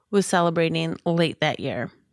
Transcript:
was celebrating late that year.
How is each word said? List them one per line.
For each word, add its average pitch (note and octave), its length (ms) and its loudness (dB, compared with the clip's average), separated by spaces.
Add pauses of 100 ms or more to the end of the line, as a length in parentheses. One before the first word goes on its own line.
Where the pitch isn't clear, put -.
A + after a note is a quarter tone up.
(100)
was G3 160 2
celebrating E3 800 0
late E3+ 360 0
that D3+ 200 0
year. A#2+ 300 -6 (220)